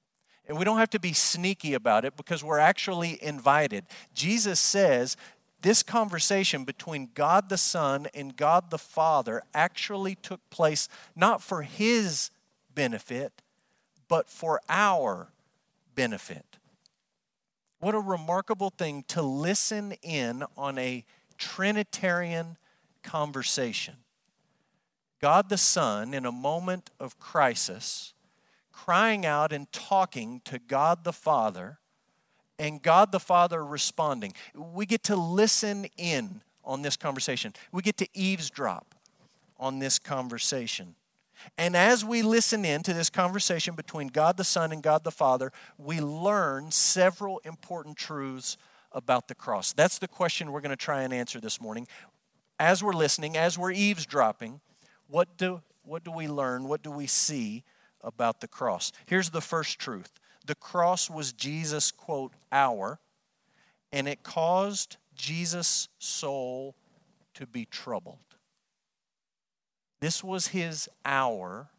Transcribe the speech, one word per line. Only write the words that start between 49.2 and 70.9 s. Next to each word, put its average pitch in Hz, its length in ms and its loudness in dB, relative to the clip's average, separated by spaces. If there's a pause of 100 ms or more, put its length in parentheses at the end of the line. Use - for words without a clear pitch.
the 123 60 -12
cross. - 380 -4
That's 165 260 4
the 190 100 -8
question 165 440 -4
we're 147 80 -6
gonna 139 160 -6
try 139 240 -4
and 131 140 -2
answer 123 260 -6
this 110 180 -8
morning. 117 280 -10 (720)
As 175 240 4
we're 202 100 0
listening, 156 460 0
as 175 200 2
we're 185 140 -4
eavesdropping, 147 880 0 (480)
what 175 300 0
do, 180 240 -4 (200)
what 165 220 -12
do 175 60 -12
we 165 180 -8
learn? 131 360 -4
What 143 180 -4
do 151 80 -12
we 143 160 -8
see 120 580 -2 (380)
about 117 400 -2
the 117 60 -12
cross? 104 440 -4 (140)
Here's 175 240 0
the 160 100 -6
first 160 380 -4
truth. 104 340 -10 (340)
The 147 80 -6
cross 180 540 0
was 151 240 -8
Jesus, 151 580 -4
quote, 135 440 -8 (180)
"hour," 117 480 0 (920)
and 139 140 -2
it 143 160 -6
caused 185 760 -2 (160)
Jesus' 165 760 -4 (100)
soul 135 800 -8 (560)
to 135 140 -16
be 117 180 -10
troubled. 95 540 -10 (1800)
This 170 240 -4
was 185 240 -4
his 170 400 -6 (160)